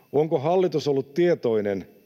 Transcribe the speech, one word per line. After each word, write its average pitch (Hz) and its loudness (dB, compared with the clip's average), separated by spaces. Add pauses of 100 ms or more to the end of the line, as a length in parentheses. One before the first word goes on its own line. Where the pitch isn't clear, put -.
(120)
Onko 156 0
hallitus 160 0
ollut 135 -2
tietoinen 110 0 (180)